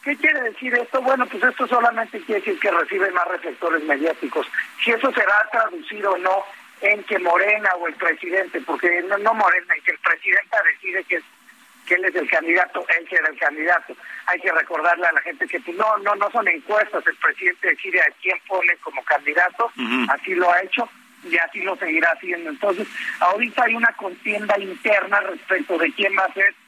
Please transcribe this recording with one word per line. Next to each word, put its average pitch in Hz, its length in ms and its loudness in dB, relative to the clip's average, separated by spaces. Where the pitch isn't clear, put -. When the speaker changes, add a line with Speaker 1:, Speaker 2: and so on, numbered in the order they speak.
Speaker 1:
¿Qué 285 140 -2
quiere 311 240 2
decir 240 340 -4
esto? 247 280 0
Bueno, 254 240 2
pues 196 160 -6
esto 247 240 2
solamente 226 560 2
quiere 208 180 -2
decir 190 180 -2
que 202 120 0
recibe 185 400 0
más 175 180 0
reflectores 165 560 -2
mediáticos. 147 600 -2
Si 233 80 0
eso 233 220 2
será 208 380 2
traducido 202 640 -2
o 180 60 0
no 190 260 2
en 208 240 2
que 202 140 -2
Morena 190 600 4
o 170 100 -4
el 151 60 -6
presidente, 175 680 -2
porque 170 400 0
no, 196 160 0
no 214 160 4
Morena, 180 400 2
en 151 80 -6
que - 80 0
el - 80 -4
presidente - 580 0
decide - 320 -6
que, 170 160 -4
que 175 100 0
él 185 100 0
es 190 100 0
el 175 160 -2
candidato, 175 560 0
él 170 140 -6
será 180 180 0
el 151 100 -6
candidato. 156 580 -2
Hay 175 140 -2
que 180 120 -2
recordarle 165 560 0
a 160 40 2
la - 80 2
gente 165 280 -6
que, 175 120 -6
pues, 175 160 -10
no, 214 220 2
no, 202 160 0
no 202 160 -2
son 240 160 0
encuestas, 202 600 0
el 170 100 0
presidente 180 540 0
decide 175 300 0
a 147 120 4
quién - 240 -2
pone - 300 0
como - 280 -10
candidato, 160 720 0
Speaker 2:
Ujú. 123 360 -2
Speaker 1:
así 180 240 -4
lo 175 140 4
ha 180 120 4
hecho - 260 -4
y 170 140 -2
así 170 240 -4
lo 185 140 -2
seguirá 165 360 0
haciendo. 170 380 -6
Entonces, 196 360 -2
ahorita 220 460 2
hay 220 100 2
una 233 200 2
contienda 208 640 -2
interna 196 640 0
respecto 190 560 -2
de 165 160 0
quién 196 240 0
va 190 100 2
a 185 60 -2
ser 196 220 2